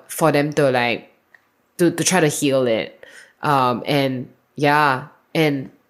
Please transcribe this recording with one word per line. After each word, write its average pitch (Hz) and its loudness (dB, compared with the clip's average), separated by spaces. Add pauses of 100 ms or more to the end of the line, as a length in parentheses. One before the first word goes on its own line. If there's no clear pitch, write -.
for 160 0
them 147 0
to, 143 2
like, 120 -2 (680)
to, 175 2
to 170 -6
try 185 0
to 151 2
heal 135 0
it. 110 -2 (440)
Um, 127 0
and 135 -2 (260)
yeah, 147 0 (280)
and 143 -2 (200)